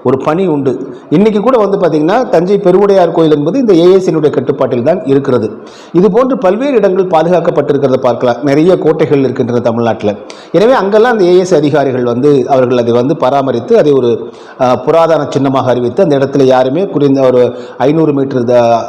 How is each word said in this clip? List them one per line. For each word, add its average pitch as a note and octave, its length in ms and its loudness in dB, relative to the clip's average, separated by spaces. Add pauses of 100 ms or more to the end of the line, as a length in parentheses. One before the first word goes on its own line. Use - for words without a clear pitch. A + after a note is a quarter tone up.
ஒரு B2+ 140 0
பணி E3 280 -2
உண்டு. C#3+ 500 -4 (140)
இன்னைக்கு G#3 300 2
கூட B3 180 0
வந்து G3 200 0
பாத்தீங்கன்னா F3 520 -2
தஞ்சை F#3 280 0
பெருவுடையார் F#3+ 540 2
கோயில் D#3+ 240 2
என்பது D#3+ 240 -2
இந்த A3 140 2
ஏ F3 180 4
எஸ் F#3+ 200 2 (200)
கட்டுப்பாட்டில் B2 520 -2
தான் E3+ 220 -2
இருக்கிறது. C#3 460 0 (400)
இது F3+ 200 2
போன்று B3+ 260 0
பல்வேறு G#3+ 380 -2
இடங்கள் F#3+ 300 0
பாதுகாக்கப்பட்டிருக்கிறத D#3 920 0
பார்க்கலாம். A#2+ 460 -2
நிறைய D3+ 340 2
கோட்டைகள் D3 420 0
இருக்கின்றன A#2+ 400 -2
தமிழ்நாட்டுல. A2+ 560 -2 (360)
எனவே G#3+ 220 2
அங்கெல்லாம் G#3+ 380 2
அந்த G#3+ 120 0
ஏ F3 140 4
எஸ் F#3 180 0
அதிகாரிகள் C#3 480 0
வந்து B2 440 0
அவர்கள் B2+ 300 0
அதை A#2+ 160 0
வந்து B2 240 0
பராமரித்து C3 600 0
அதை D3+ 140 2
ஒரு, A#2+ 380 0 (320)
ஆ, B2+ 140 2
புராதன D#3 540 0
சின்னமாக C3 400 -2
அறிவித்து B2 340 0
அந்த D3 140 0
இடத்துல C3+ 260 0
யாருமே B2+ 440 0
குறைந்த C#3 340 0
ஒரு B2 340 2 (220)
ஐந்நூறு D3+ 360 0
மீட்டர் C3+ 300 -2
த-, A#2+ 460 2